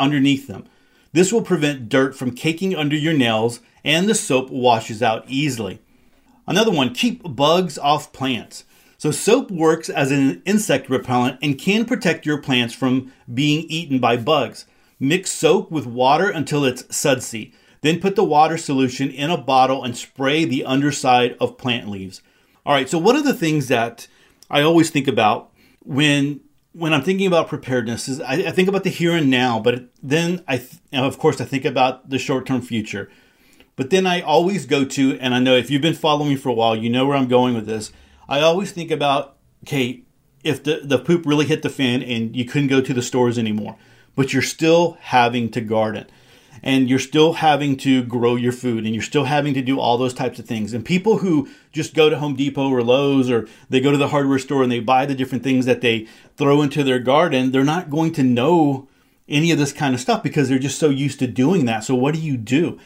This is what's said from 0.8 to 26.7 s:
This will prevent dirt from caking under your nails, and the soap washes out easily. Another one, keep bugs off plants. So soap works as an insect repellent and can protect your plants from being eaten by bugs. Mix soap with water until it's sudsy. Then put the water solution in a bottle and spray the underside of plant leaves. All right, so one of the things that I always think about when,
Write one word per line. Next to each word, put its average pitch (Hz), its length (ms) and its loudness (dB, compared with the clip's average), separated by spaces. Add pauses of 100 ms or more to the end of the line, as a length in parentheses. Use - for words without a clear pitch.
This 175 180 4
will 226 120 2
prevent 147 480 -2
dirt 135 260 0
from 123 180 -6
caking 165 400 -4
under 151 220 -2
your 156 160 -2
nails, 117 480 0 (240)
and 165 240 2
the 220 60 2
soap 135 340 0
washes 120 540 0
out 113 260 0
easily. 123 520 -4 (680)
Another 214 240 0
one, 131 240 0
keep - 280 -4 (140)
bugs 160 400 2
off 143 380 0
plants. 131 500 -8 (320)
So 151 140 -2
soap 220 400 2
works 165 400 0
as 147 200 -2
an 135 360 0
insect 196 420 0
repellent 127 540 0
and 143 160 -2
can 214 260 0
protect 180 400 -2
your 151 140 -2
plants 123 340 -2
from 131 400 -2 (200)
being 147 360 0
eaten 151 300 -4
by 123 180 2
bugs. 120 480 -2 (340)
Mix 160 320 0
soap 165 400 2
with 151 140 -4
water 131 460 2
until 147 340 -2
it's 123 200 -2
sudsy. 117 680 -4 (300)
Then 170 180 0
put 196 160 -2
the 208 80 4
water 156 320 4
solution 135 540 -2
in 143 200 -4
a 175 60 0
bottle 131 480 2
and 117 100 -6
spray 147 520 -2
the 131 180 -2
underside 131 720 2
of 120 200 -2
plant 117 320 -6
leaves. 95 320 -12 (440)
All 143 80 2
right, 135 160 0
so 170 80 0
one 214 180 4
of 302 80 0
the 269 80 2
things 151 360 0
that 117 380 -2 (440)
I 143 100 2
always 160 300 4
think 143 180 -2
about 110 420 2 (320)
when, 143 580 0 (320)